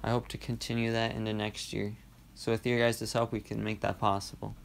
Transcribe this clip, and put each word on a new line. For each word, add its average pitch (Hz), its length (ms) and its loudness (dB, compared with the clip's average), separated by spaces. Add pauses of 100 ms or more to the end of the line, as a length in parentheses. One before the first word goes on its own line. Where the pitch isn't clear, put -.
I 110 80 2
hope 120 160 0
to - 100 -8
continue 117 540 -2
that 113 240 2
into 110 180 0
next 107 400 -4
year. 104 220 -2 (400)
So - 160 -2
with 110 120 2
your 123 140 4
guys' 117 340 4
help, 117 200 2
we 110 80 0
can 107 240 -4
make 107 180 -2
that 101 160 0
possible. 104 680 0